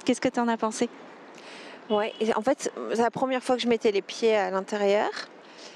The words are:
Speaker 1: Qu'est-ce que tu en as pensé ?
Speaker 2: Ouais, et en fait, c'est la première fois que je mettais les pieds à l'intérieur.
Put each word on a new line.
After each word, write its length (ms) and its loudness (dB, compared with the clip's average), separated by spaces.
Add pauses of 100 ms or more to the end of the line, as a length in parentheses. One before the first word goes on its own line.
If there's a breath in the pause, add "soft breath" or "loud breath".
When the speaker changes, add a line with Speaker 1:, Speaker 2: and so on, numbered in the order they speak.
Speaker 1:
Qu'est-ce 180 2
que 80 2
tu 100 -2
en 80 0
as 100 0
pensé ? 320 -2 (1000 loud breath)
Speaker 2:
Ouais, 320 0
et 140 2
en 60 0
fait, 300 0 (220)
c'est 80 2
la 100 4
première 320 -2
fois 140 2
que 40 -4
je 60 -2
mettais 240 4
les 120 0
pieds 300 0
à 160 2
l'intérieur. 600 2 (680 loud breath)